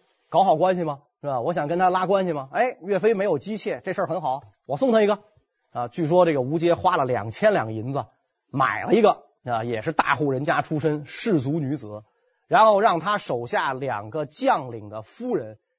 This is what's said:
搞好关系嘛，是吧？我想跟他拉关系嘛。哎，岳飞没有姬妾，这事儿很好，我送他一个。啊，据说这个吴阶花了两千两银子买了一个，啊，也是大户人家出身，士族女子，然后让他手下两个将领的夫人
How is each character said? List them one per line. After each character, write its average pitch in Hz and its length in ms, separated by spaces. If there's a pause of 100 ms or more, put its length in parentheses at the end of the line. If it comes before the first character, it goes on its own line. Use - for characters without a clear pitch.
(280)
搞 175 160
好 185 120
关 180 200
系 180 80
嘛， 143 200 (180)
是 147 60
吧？ 131 120
我 147 140
想 151 140
跟 170 100
他 185 140
拉 185 160
关 190 180
系 175 80
嘛。 135 180
哎， 226 300
岳 190 160
飞 214 160
没 196 120
有 175 120
姬 202 200
妾， 156 260
这 185 100
事 202 80
儿 165 60
很 160 140
好， 131 200 (240)
我 131 100
送 262 160
他 220 120
一 - 20
个。 202 140 (520)
啊， 120 160
据 160 200
说 175 180
这 165 80
个 143 80
吴 139 160
阶 165 160
花 175 240
了 139 80
两 113 240
千 202 240
两 113 180
银 110 220
子 135 140 (420)
买 110 360
了 - 80
一 220 100
个， 196 200 (200)
啊， 117 200
也 117 200
是 160 80
大 139 240
户 139 160
人 135 140
家 147 180
出 156 160
身， 151 260
士 190 340
族 139 200
女 143 160
子， 104 280 (440)
然 190 180
后 208 140
让 196 200
他 202 180
手 120 300
下 156 260
两 120 360
个 151 160
将 185 460
领 107 180
的 107 120
夫 240 340
人 190 220 (220)